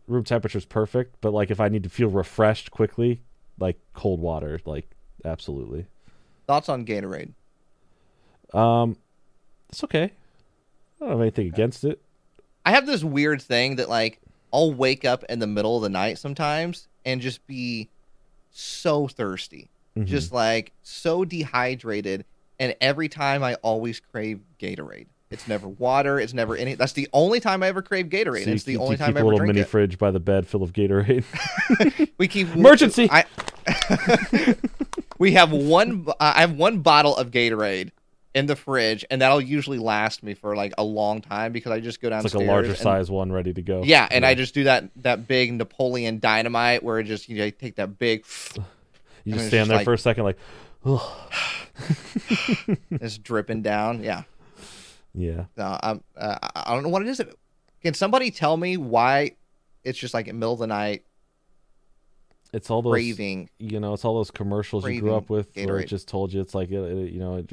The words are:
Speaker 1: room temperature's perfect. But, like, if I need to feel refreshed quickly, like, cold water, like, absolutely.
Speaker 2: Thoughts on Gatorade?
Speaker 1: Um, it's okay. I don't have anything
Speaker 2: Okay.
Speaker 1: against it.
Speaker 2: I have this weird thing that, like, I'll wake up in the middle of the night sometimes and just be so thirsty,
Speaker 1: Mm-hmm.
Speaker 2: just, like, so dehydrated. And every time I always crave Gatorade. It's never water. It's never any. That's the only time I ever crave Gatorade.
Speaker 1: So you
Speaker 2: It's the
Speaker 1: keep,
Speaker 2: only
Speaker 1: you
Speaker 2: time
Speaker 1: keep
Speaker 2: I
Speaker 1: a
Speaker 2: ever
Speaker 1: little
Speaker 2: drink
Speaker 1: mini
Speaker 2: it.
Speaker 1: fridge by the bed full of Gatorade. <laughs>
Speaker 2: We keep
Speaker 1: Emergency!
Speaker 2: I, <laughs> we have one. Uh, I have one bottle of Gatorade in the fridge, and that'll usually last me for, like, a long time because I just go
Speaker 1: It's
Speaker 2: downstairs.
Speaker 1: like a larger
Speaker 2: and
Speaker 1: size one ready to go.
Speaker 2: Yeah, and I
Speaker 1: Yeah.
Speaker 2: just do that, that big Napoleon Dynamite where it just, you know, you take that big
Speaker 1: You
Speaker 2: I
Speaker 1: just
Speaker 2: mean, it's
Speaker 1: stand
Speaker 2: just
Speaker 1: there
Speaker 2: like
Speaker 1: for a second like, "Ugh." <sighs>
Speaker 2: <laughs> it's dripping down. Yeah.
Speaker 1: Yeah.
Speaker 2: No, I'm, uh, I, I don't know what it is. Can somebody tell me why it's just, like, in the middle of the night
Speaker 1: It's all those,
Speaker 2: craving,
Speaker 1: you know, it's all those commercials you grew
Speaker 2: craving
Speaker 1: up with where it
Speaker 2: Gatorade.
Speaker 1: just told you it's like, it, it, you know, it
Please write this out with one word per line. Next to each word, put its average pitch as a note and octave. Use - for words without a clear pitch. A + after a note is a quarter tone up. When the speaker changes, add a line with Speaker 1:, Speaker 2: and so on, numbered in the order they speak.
Speaker 1:
room A#2+
temperature's A2
perfect. A#2+
But, G#2+
like, G#2
if G#2+
I G#2
need G#2
to F2+
feel A#2
refreshed G#2+
quickly, A#2+
like, F#2
cold F#2
water, D#2+
like, D#2
absolutely. D2+
Speaker 2:
Thoughts D3
on B2+
Gatorade? G2
Speaker 1:
Um, A#2
it's -
okay. D#3+
I G3+
don't C#4+
have A#2
anything A2
Speaker 2:
Okay. D#2+
Speaker 1:
against A#2+
it. D3
Speaker 2:
I F3+
have C4
this A3+
weird C#3+
thing B2+
that, B2+
like, A2+
I'll D3+
wake C3
up B2+
in A#2
the A2
middle G#2
of A2
the G#2
night G2
sometimes D3+
and B2+
just B2
be B2
so D3
thirsty, F#2
Speaker 1:
Mm-hmm. G#2+
Speaker 2:
just, F#2+
like, A2+
so F3
dehydrated. B2
And C3
every C#3
time C#3
I B2
always A2+
crave G#2+
Gatorade. C2+
It's -
never G#2
water. C3
It's A2+
never A#2
any. C3
That's C3
the C#3
only F3+
time F#3+
I F#3+
ever F#3+
crave F#3
Gatorade. D3+
Speaker 1:
So -
you G#2+
Speaker 2:
It's G#2
the C3+
Speaker 1:
keep, A2+
Speaker 2:
only C3+
Speaker 1:
you C3+
Speaker 2:
time D3+
Speaker 1:
keep G#2+
Speaker 2:
I -
Speaker 1:
a -
Speaker 2:
ever A2
Speaker 1:
little G#2+
Speaker 2:
drink G2+
Speaker 1:
mini G2+
Speaker 2:
it. G2
Speaker 1:
fridge G2+
by G#2
the F#2
bed F#2+
full G2
of F2
Gatorade. G2+
<laughs> -
Speaker 2:
We F#3
keep G3
Speaker 1:
Emergency! A#3+
Speaker 2:
I, D#3
<laughs> -
we F#3+
have E3+
one. E3
Uh, D3
I D3+
have E3+
one F#3
bottle D3
of A#2+
Gatorade G#2+
in C3+
the C#3+
fridge, A2+
and C3
that'll C#3
usually C#3
last A2
me G#2
for, G#2
like, G2+
a G#2+
long G#2+
time G#2+
because A#2
I A2+
just A2+
go B2
Speaker 1:
It's A2+
Speaker 2:
downstairs. G#2+
Speaker 1:
like G2+
a G2+
larger G2
Speaker 2:
and F#2+
Speaker 1:
size F#2+
one F#2+
ready F#2
to F#2
go. F#2
Speaker 2:
Yeah, C#3+
and B2+
I C3
Speaker 1:
Yeah. C3
Speaker 2:
just B2+
do C#3+
that, B2
that A#2+
big B2+
Napoleon A#2
Dynamite A#2
where A2+
it A2
just, G#2+
you A2
know, G#2
you G#2
take B2
that G2
big A2+
Speaker 1:
You G#2+
Speaker 2:
I A2
Speaker 1:
just -
Speaker 2:
mean, -
it's A2+
Speaker 1:
stand A2
Speaker 2:
just -
Speaker 1:
there A2
Speaker 2:
like G2+
Speaker 1:
for A#2+
a A2
second A2+
like, G2
"Ugh." -
<sighs> -
Speaker 2:
<laughs> -
it's A2+
dripping A2
down. G#2+
Yeah. G2+
Speaker 1:
Yeah. E2+
Speaker 2:
No, G2
I'm, A2
uh, G#2+
I, -
I A#2
don't C3+
know D#3
what F#3+
it G#3+
is. B3+
Can D#3+
somebody A#3
tell D#3+
me F3+
why C3
it's B2+
just, B2
like, A2+
in G2
the A2+
middle A2+
of A2+
the A2+
night G#2
Speaker 1:
It's A2
all A#2
those, A#2
Speaker 2:
craving, G#2
Speaker 1:
you G#2+
know, G#2
it's G#2
all A2+
those A2
commercials G2+
you A#2+
grew G#2+
Speaker 2:
craving A2
Speaker 1:
up G#2
with G#2+
where G2
it F#2
Speaker 2:
Gatorade. -
Speaker 1:
just G2
told G2
you G2
it's F#2
like, F#2
it, G2
it, F2+
you F2
know, F2+
it F2+